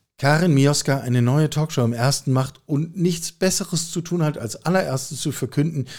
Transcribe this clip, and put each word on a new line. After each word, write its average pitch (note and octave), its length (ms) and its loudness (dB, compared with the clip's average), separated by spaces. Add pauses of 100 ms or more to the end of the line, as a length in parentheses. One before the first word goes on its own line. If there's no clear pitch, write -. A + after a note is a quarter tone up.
(180)
Karin D#3 360 4
Mioska C#3 460 2
eine B2 200 2
neue C#3+ 300 2
Talkshow D3+ 340 0
im A#2 80 2
Ersten B2+ 380 0
macht C3 340 -2
und D#3 320 -4
nichts F3 360 -2
Besseres F#3 580 -2
zu E3+ 120 -4
tun E3+ 200 -2
hat, D3+ 160 0
als A2 160 -8
allererstes D3+ 680 -2
zu D3 120 -4
verkünden, C#3 560 -2 (100)